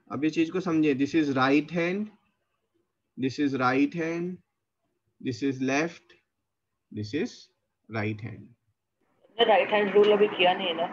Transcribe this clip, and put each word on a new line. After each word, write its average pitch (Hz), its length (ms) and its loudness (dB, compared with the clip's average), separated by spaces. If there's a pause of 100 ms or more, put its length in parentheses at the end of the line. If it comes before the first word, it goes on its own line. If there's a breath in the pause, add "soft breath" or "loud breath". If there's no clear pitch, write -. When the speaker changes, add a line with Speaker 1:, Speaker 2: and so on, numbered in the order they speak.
(120)
Speaker 1:
अब 127 120 -6
इस 156 100 0
चीज 165 160 0
को 180 100 -4
समझे, 156 340 2
this 139 260 -2
is 143 160 0
right 143 420 2
hand, 190 300 -2 (1080)
this 131 200 -4
is 139 220 0
right 135 340 2
hand, 170 420 -4 (840)
this 127 220 -6
is 135 180 -2
left, 143 560 -4 (760)
this 107 300 -8
is - 140 -8 (520)
right 107 380 -6
hand। - 1200 -8
Speaker 2:
right 196 260 4
hand 208 220 0
rule 208 180 6
अभी 208 140 4
किया 180 280 2
नहीं 190 120 -6
है 165 80 -2
ना 165 180 -4